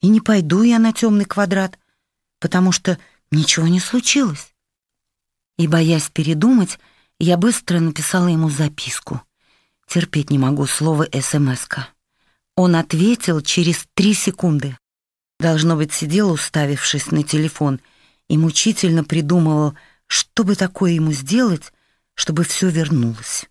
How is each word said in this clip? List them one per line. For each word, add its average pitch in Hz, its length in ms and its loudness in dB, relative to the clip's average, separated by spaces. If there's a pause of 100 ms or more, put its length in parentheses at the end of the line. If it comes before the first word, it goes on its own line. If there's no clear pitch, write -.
И 175 60 2
не 220 140 6
пойду 190 420 2
я 233 160 4
на 226 140 4
темный 208 320 2
квадрат, 196 540 -2 (600)
потому 185 320 2
что 175 260 -2 (340)
ничего 156 360 0
не 180 120 2
случилось. 240 760 -2 (1040)
И, 165 100 0
боясь 165 420 2
передумать, 165 720 0 (400)
я 170 160 2
быстро 180 440 0
написала 165 480 0
ему 160 220 2
записку. 147 720 -6 (680)
Терпеть 160 420 -4
не 147 80 0
могу 139 300 0
слово 156 440 0
эс - 220 -4
эм 143 180 2
эс-ка. - 360 -8 (680)
Он 180 200 4
ответил 165 680 0
через 170 540 -2
три 208 180 2
секунды. 147 640 -2 (640)
Должно 160 360 2
быть, 151 180 -2
сидел, 180 380 0
уставившись 143 800 -4
на 156 120 0
телефон, 151 560 -2 (480)
и 156 100 0
мучительно 165 680 2
придумывал, 156 720 0 (300)
что - 380 -2
бы 196 120 2
такое 185 360 -2
ему 156 200 0
сделать, 160 600 -2 (400)
чтобы 165 300 -2
все - 260 -2
вернулось. 143 800 -2